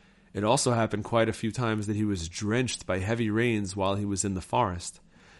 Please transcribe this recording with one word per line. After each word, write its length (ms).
It 100
also 280
happened 320
quite 260
a 20
few 180
times 360
that 100
he 80
was 240
drenched 580
by 120
heavy 320
rains 440
while 200
he 100
was 220
in 80
the 80
forest. 580